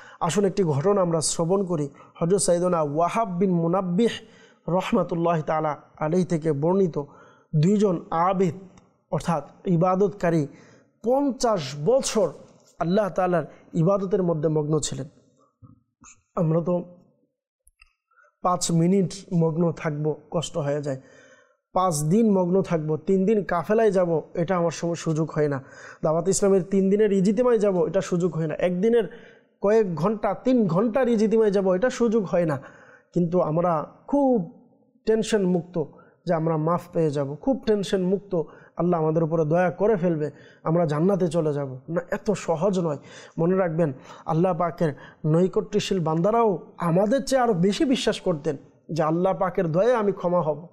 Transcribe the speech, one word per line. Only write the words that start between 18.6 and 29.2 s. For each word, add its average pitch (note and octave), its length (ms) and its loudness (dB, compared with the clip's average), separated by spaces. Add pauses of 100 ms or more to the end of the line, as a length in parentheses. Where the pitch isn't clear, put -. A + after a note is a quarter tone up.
মিনিট F3 420 2 (220)
মগ্ন E3 360 0
থাকবো, D3+ 440 -4 (160)
কষ্ট E3+ 260 -6
হয়ে D3 240 -2
যায়। C3+ 200 -8 (720)
পাঁচ F3+ 300 0
দিন G#3 280 4
মগ্ন F#3 300 4
থাকবো, D#3 360 -2
তিন F#3+ 280 0
দিন G#3 180 2
কাফেলায় G#3 480 0
যাব, F3 300 2 (120)
এটা F3 240 -2
আমার E3+ 140 0
সময় E3+ 240 -4
সুযোগ D#3+ 360 -2
হয় D3+ 160 0
না। C3+ 160 -4 (400)
দাওয়াত E3 240 0
ইসলামের G3 360 2
তিন F#3+ 260 0
দিনের G#3 220 4
ইজিতেমায় A3 460 2
যাব, F#3+ 300 2
এটা F3 140 0
সুযোগ F3 340 -2
হয় D#3+ 120 -2
না। D3+ 80 -6
একদিনের F#3 800 -2 (260)